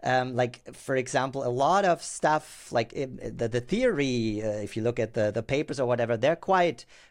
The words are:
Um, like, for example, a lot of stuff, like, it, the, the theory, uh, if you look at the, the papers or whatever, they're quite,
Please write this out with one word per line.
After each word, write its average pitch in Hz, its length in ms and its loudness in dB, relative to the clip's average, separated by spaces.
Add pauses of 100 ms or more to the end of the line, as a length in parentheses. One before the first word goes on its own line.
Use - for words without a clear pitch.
Um, 127 320 0
like, 123 380 -4
for - 220 -4
example, 131 500 -2
a 123 40 -2
lot 147 360 4
of 170 160 2
stuff, - 680 -2
like, 120 220 0
it, 123 440 -8
the, 117 100 0
the 120 140 0
theory, 135 800 0
uh, 110 60 -2
if 104 260 -4
you 110 80 -2
look 117 160 0
at 110 140 -2
the, 107 180 2
the 110 120 -2
papers 143 360 -2
or 131 60 0
whatever, 120 320 2
they're 135 180 2
quite, 175 500 0 (260)